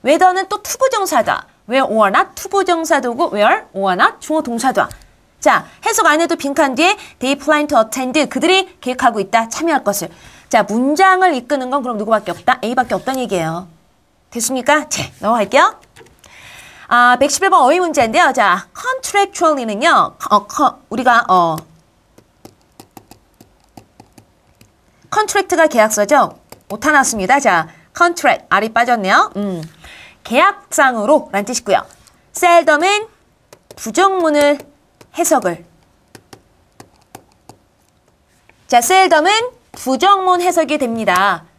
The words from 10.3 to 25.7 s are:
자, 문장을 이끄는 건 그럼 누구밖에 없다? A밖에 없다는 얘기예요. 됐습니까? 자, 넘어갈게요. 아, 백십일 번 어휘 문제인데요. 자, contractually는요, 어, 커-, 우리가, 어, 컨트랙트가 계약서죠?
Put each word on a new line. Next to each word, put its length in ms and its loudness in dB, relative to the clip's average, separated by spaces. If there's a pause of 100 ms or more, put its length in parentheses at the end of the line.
자, 140 2
문장을 720 2
이끄는 360 -6
건 120 -4
그럼 160 -8
누구밖에 320 -2
없다? 340 -2
A밖에 300 -2
없다는 260 -6
얘기예요. 480 -4 (640)
됐습니까? 580 -2
자, 160 -6 (160)
넘어갈게요. 580 2 (1080)
아, 320 4
백십일 300 0
번 120 4
어휘 180 4
문제인데요. 520 2
자, 420 0
contractually는요, 1400 -2 (160)
어, 160 2
커-, 320 -2 (100)
우리가, 400 0
어, 280 2 (3500)
컨트랙트가 560 0
계약서죠? 720 2 (320)